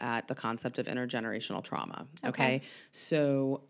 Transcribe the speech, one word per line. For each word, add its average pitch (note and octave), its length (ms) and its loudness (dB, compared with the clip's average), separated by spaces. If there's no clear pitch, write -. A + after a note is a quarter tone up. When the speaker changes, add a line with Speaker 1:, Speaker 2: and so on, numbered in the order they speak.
Speaker 1:
at A#2 260 0
the B2+ 80 -2
concept A#2 440 -2
of B2 80 0
intergenerational A2+ 760 -2
trauma. - 440 -6
Speaker 2:
Okay. - 40 0
Speaker 1:
Okay. C3 320 4
So, C#3 800 4